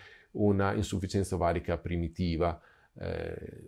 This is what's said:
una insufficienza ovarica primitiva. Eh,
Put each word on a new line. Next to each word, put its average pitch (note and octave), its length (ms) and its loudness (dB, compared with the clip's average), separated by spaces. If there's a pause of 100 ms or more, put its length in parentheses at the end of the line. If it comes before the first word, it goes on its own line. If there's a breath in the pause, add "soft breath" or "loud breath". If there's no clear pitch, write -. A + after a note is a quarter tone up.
(320 loud breath)
una G2+ 420 4
insufficienza G2 600 0
ovarica E2+ 420 2
primitiva. E2+ 840 0 (400 soft breath)
Eh, - 680 -8